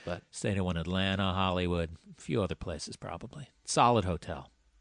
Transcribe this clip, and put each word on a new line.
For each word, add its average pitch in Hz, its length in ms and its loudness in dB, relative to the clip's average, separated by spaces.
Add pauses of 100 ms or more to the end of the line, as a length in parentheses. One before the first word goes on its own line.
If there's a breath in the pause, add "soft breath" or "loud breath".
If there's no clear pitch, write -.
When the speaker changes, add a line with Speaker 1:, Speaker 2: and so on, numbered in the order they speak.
Speaker 1:
but 87 260 -6
Speaker 2:
stayed 104 260 -2
in 98 60 2
one 90 140 0
in 85 40 -2
Atlanta, 95 520 0
Hollywood, 90 560 2 (280)
a - 40 -20
few 120 200 0
other 85 140 0
places - 400 -8
probably. - 540 -12 (160)
Solid 120 400 6
hotel. 80 440 -4 (320)